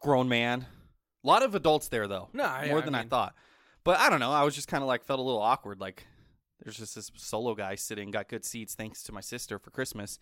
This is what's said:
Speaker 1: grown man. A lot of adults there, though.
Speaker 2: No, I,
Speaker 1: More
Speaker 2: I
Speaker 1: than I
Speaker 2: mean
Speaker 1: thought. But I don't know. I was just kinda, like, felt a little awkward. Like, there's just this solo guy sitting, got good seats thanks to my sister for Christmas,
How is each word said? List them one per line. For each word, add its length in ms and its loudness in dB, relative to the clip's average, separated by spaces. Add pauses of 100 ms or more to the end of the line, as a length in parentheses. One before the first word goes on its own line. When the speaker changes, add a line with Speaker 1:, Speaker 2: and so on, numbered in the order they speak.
Speaker 1:
grown 280 4
man. 380 2 (560)
A 40 -6
lot 160 8
of 120 2
adults 340 2
there, 180 0
though. 260 -6
Speaker 2:
No, 120 -4
I, 240 -2
Speaker 1:
More 100 4
Speaker 2:
I 40 2
Speaker 1:
than 120 -2
I 60 0
Speaker 2:
mean 80 -6
Speaker 1:
thought. 260 0 (480)
But 160 4
I 120 6
don't 100 4
know. 120 2
I 120 4
was 100 2
just 140 -10
kinda, 180 -2
like, 180 0
felt 160 -2
a 20 -2
little 180 0
awkward. 400 0
Like, 260 -10 (540)
there's 180 -14
just 160 -12
this 220 -14
solo 380 -4
guy 200 -6
sitting, 360 -8
got 180 -4
good 160 -8
seats 300 -10
thanks 300 -12
to 80 -14
my 80 -12
sister 380 -10
for 120 -20
Christmas, 520 -8